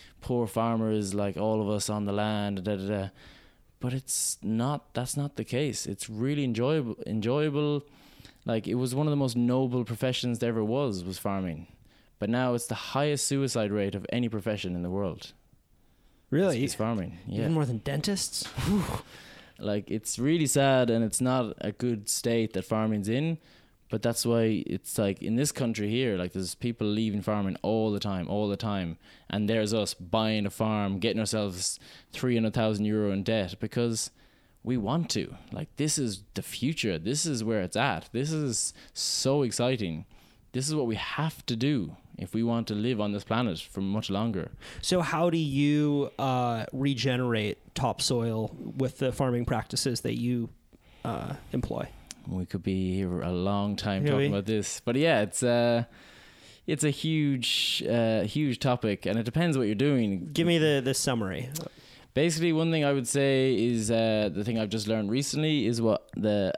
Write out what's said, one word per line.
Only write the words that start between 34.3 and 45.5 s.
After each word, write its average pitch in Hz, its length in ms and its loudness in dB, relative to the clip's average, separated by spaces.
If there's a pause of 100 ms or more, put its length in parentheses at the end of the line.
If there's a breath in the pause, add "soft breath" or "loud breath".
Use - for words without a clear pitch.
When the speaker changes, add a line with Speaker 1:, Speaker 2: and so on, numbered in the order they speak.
Speaker 1:
we 127 140 0
want 127 320 0
to. - 260 -4 (180)
Like, - 240 -8
this 151 200 0
is 110 280 -4 (100)
the - 80 -6
future. 120 560 -2
This 123 260 -2
is 135 180 0
where 107 200 0
it's 90 140 -4
at. 117 360 0
This 139 180 -2
is 147 440 -2 (180 loud breath)
so - 500 0
exciting. 110 640 0 (480 soft breath)
This 135 160 -2
is 156 60 -2
what 143 120 0
we 110 100 0
have - 500 -4
to 120 100 -2
do 113 400 0 (220)
if 95 160 -6
we 113 80 0
want 117 240 0
to 110 80 -2
live 107 260 0
on 104 120 0
this 101 120 -6
planet 110 360 0
for - 200 -8
much 101 300 -2
longer. 101 400 -2 (320 loud breath)
Speaker 2:
So 180 180 2
how 165 300 2
do 165 80 2
you, 147 800 2